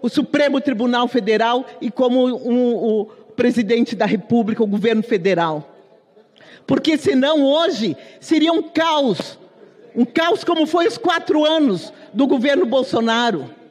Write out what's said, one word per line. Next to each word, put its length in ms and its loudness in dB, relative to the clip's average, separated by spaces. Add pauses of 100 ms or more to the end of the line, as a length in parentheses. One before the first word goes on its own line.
o 40 -2
Supremo 540 0
Tribunal 460 0
Federal 580 0 (160)
e 80 -4
como 380 2
um, 480 0
o 300 0 (300)
presidente 600 0
da 100 0
República, 580 0
o 40 0
governo 340 0
federal. 760 -2 (920)
Porque 280 0
senão 480 2
hoje 540 0 (220)
seria 340 2
um 80 0
caos, 760 -2 (560)
um 100 2
caos 380 -2
como 240 0
foi 200 2
os 100 -2
quatro 460 0
anos 480 0 (220)
do 140 2
governo 400 2
Bolsonaro. 840 0 (220)